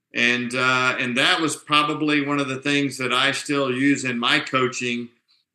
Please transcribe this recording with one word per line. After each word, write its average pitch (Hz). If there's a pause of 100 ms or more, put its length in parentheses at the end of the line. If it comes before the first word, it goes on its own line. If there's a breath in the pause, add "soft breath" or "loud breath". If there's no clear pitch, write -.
(140)
And, 120
uh, 127
and 123
that 170
was 156
probably 147
one 143
of 135
the 131
things 143
that 123
I 135
still 135
use 131
in 123
my 135
coaching, 123 (460)